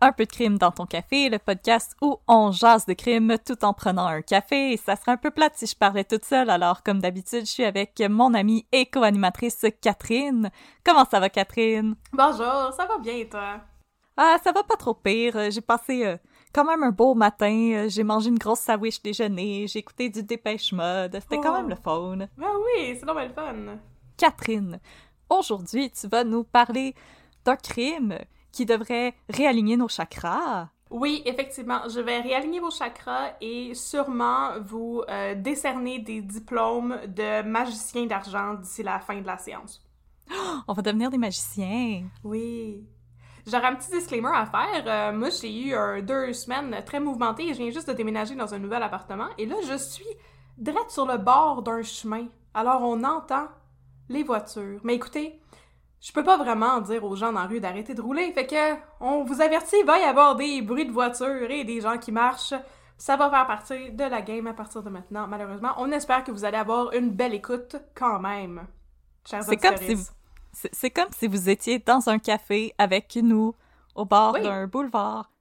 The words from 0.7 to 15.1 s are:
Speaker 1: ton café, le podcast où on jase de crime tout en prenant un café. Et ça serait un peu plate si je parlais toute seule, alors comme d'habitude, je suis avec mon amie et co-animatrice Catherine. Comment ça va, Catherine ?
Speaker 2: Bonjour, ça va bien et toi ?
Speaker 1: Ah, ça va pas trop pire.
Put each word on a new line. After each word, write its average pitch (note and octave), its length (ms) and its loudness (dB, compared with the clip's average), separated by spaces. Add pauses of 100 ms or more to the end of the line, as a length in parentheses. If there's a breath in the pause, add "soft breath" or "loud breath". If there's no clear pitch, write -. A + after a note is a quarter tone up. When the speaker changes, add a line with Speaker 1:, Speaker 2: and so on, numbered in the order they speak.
Speaker 1:
ton F3 160 -4
café, C4+ 420 0
le A3 100 0
podcast A3 600 0
où C#4+ 160 2 (100)
on A3 240 8
jase A3+ 360 6
de F3+ 80 0
crime A3+ 500 4
tout - 180 -4
en G#3 120 4
prenant F#3 320 0
un D#3+ 160 -2
café. C4 500 2
Et A3+ 60 2
ça G3 180 -2
serait - 160 0
un B3+ 60 2
peu D4+ 120 -2
plate D4+ 260 4
si A3+ 100 -6
je - 100 -6
parlais G3 280 4
toute A3 200 -2
seule, C4 240 2
alors F3+ 340 2
comme G3 180 0
d'habitude, F#3 400 -4
je A3 100 -6
suis B3+ 140 0
avec G3+ 440 0
mon A#3 240 6
amie A3 400 4
et C4 140 6
co-animatrice G#3 800 2 (160)
Catherine. A3+ 680 2 (320 soft breath)
Comment D#4 220 8
ça G3+ 160 4
va, F#3+ 80 4
Catherine ? A3 680 0 (180)
Speaker 2:
Bonjour, C4+ 640 2
ça F4+ 120 -2
va G#4+ 120 0
bien A#3 180 -6
et A3+ 120 -6
toi ? G3+ 320 -10 (560)
Speaker 1:
Ah, D#4+ 260 8
ça F#4 100 2
va G4 100 2
pas G#4 140 0
trop A#3 180 -2
pire. A3 560 0